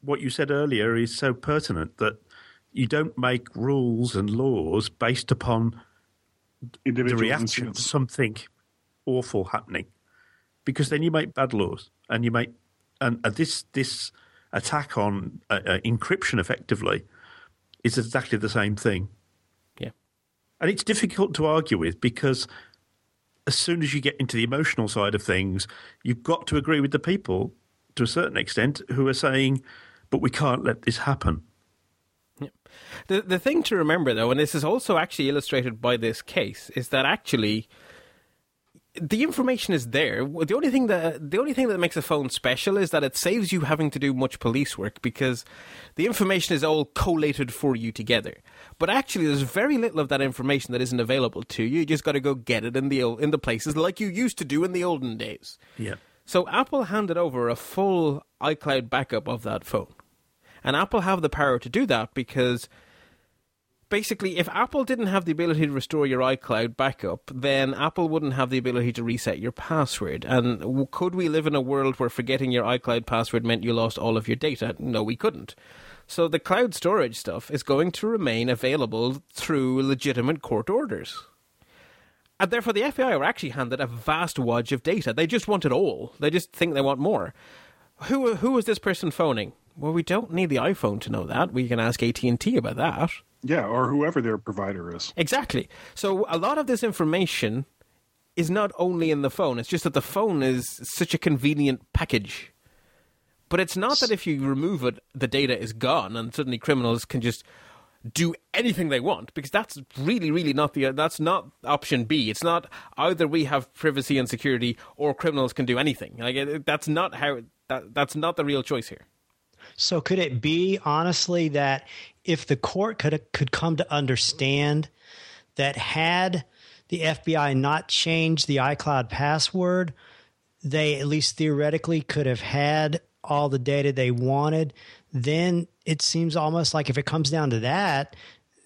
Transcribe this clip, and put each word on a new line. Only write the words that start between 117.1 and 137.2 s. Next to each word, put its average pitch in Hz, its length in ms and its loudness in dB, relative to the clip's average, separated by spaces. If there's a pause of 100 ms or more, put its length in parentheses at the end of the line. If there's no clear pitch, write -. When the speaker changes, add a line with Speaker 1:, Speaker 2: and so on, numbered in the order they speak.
Speaker 3:
how, 139 280 -2 (260)
that, 120 240 -6
that's 143 200 0
not 165 220 0
the 156 80 0
real 143 180 0
choice 123 280 -4
here. - 180 -18 (720)
Speaker 4:
So 170 240 0
could 190 180 0
it 127 220 0
be, 180 420 2
honestly, 165 640 2
that 139 380 2 (380)
if 165 200 0
the 139 120 2
court 208 420 -2
could, 151 220 0 (100)
could - 200 -2
come 165 260 0
to - 120 -2
understand 143 1000 2 (640)
that 139 220 -2
had 175 640 0 (460)
the 165 140 -4
F 156 200 0
B 160 140 2
I 143 160 2
not 143 340 2
changed 165 640 2
the 139 80 2
iCloud 135 500 0
password, 170 880 0 (680)
they 151 380 2
at 139 80 -2
least 151 300 0
theoretically 156 640 2
could 147 240 -2
have 123 160 0
had 151 580 2 (240)
all 147 240 2
the 135 120 0
data 139 340 2
they 127 180 2
wanted? 143 600 2 (400)
Then 170 540 2 (180)
it 156 160 -2
seems 165 340 0
almost 160 380 0
like 151 160 0
if 127 80 -2
it 143 80 -2
comes 151 240 0